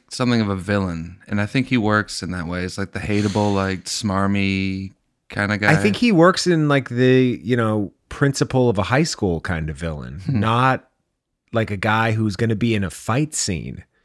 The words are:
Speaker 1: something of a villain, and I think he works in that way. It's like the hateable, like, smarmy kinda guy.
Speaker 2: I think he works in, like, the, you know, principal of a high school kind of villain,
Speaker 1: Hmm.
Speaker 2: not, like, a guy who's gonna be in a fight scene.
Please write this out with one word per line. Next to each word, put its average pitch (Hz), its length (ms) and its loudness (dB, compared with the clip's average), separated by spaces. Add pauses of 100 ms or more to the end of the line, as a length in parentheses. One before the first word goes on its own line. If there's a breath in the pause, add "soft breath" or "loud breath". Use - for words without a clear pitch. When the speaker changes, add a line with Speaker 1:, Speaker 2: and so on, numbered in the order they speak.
Speaker 1:
something 120 320 0
of 104 80 0
a 98 60 0
villain, 90 640 -2 (100)
and 104 120 -2
I 104 60 0
think 127 220 -2
he 127 100 0
works 107 460 0
in 90 80 -6
that 87 160 -6
way. 90 160 -4
It's 92 160 -8
like 95 140 -6
the - 60 -8
hateable, 104 540 0
like, 95 300 -2
smarmy 98 1080 -2 (360)
kinda 101 300 -2
guy. 107 140 4
Speaker 2:
I - 20 4
think 202 220 2
he 240 140 2
works 180 360 4
in, 160 200 2
like, 139 220 2
the, 127 540 4
you 117 120 0
know, 107 380 0 (160)
principal 131 580 0
of 104 120 0
a 98 40 2
high 127 200 2
school 90 380 -2
kind 80 280 -4
of 76 60 -8
villain, 73 500 -10
Speaker 1:
Hmm. - 140 0
Speaker 2:
not, 120 500 2 (640)
like, 113 160 0
a 104 80 -4
guy 110 360 2
who's 110 220 0
gonna 113 200 0
be 113 180 0
in 104 100 0
a 90 60 -2
fight 139 460 -4
scene. 65 480 -6 (220)